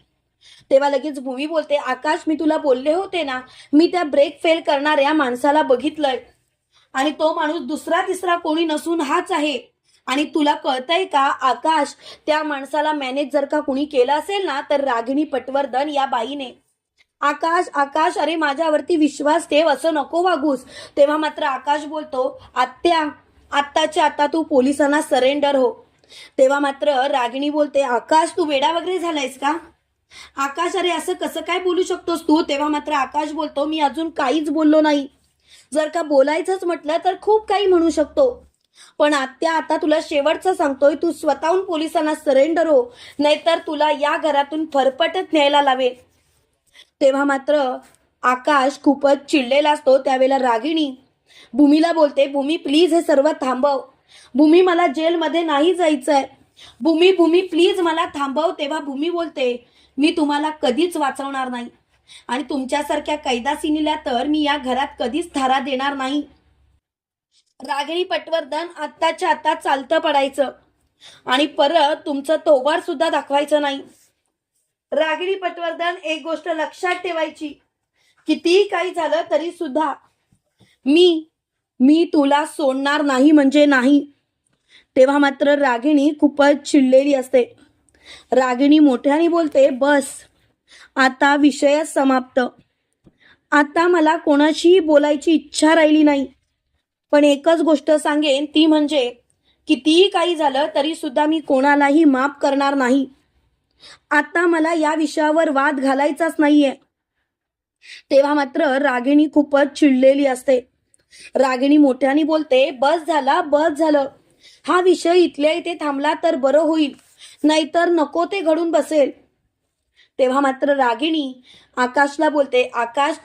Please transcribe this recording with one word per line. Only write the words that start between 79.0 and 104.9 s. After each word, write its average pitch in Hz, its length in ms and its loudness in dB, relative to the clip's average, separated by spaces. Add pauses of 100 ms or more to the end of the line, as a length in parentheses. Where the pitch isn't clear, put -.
तरी 330 200 -2
सुद्धा 302 420 -4 (920)
मी, 320 440 2 (500)
मी 302 260 4
तुला 294 400 0
सोडणार 285 560 -2
नाही 277 300 4
म्हणजे 294 340 6
नाही. 277 460 2 (840)
तेव्हा 269 220 6
मात्र 285 400 2
रागिणी 277 540 2 (100)
खूपच 285 440 4
चिडलेली 269 480 4
असते. 262 420 0 (760)
रागिणी 262 480 4
मोठ्याने 285 480 2
बोलते, 302 420 2
"बस, 277 360 0 (920)
आता 269 400 2
विषय 294 480 2
समाप्त. 269 560 0 (1120)
आता 294 360 2
मला 330 280 2
कोणाशीही 320 640 2
बोलायची 302 520 2
इच्छा 311 440 2
राहिली 311 280 4
नाही. 277 240 2 (840)
पण 294 120 4
एकच 294 380 2
गोष्ट 302 300 0
सांगेन, 302 540 0
ती 302 200 2
म्हणजे 294 480 0 (540)
कितीही 311 400 2
काही 349 280 -2
झालं 285 300 0 (100)
तरी 302 200 -2
सुद्धा 294 300 -2
मी 311 140 -2
कोणालाही 285 640 2
माफ 269 280 2 (100)
करणार 277 320 0
नाही. 262 360 0 (1000)
आता 302 360 0
मला 330 260 0
या 311 220 0